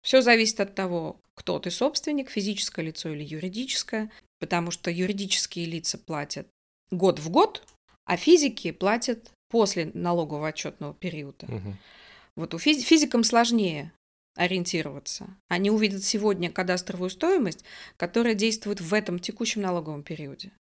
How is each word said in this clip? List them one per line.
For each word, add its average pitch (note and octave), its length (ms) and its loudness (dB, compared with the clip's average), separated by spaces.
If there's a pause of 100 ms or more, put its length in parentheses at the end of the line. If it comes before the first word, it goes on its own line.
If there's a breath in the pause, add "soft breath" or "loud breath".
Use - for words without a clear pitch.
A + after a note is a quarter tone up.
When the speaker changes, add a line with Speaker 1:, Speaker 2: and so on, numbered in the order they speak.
Speaker 1:
Все C4 180 6
зависит A3+ 380 4
от G3 160 -2
того, F3 440 -4 (160)
кто - 240 -4
ты F3 120 -6
собственник, C#4+ 580 -2
физическое G3+ 520 -4
лицо D#3+ 280 -6
или D3+ 140 -6
юридическое, G#3 880 -6 (280 loud breath)
потому F3 320 -2
что - 200 -4
юридические F#3 760 -2
лица E3 300 -4
платят D3+ 500 -6 (440)
год F3+ 280 2
в D#3 100 -8
год, D#4+ 340 4 (420)
а F3+ 120 0
физики C#4 540 4
платят A3+ 600 -2 (180)
после G3 440 2
налогового D#3+ 560 -2
отчетного - 440 -10
периода. D3+ 540 -10
Speaker 2:
Мгм. G2+ 300 -8 (580 loud breath)
Speaker 1:
Вот - 180 -6
у - 40 -6
физи-, C#4+ 260 4
физикам D4 400 4
сложнее G#3+ 680 2 (460)
ориентироваться. F3 920 -4 (220)
Они F#3 200 2
увидят G#3 340 2
сегодня G3 460 0
кадастровую F3+ 600 -2
стоимость, D4+ 540 0 (340 loud breath)
которая A3+ 360 2
действует G#3 480 0
в E3 120 -2
этом G#3 260 0
текущем - 420 -4
налоговом D#3+ 420 -4
периоде. D3+ 480 -12 (180)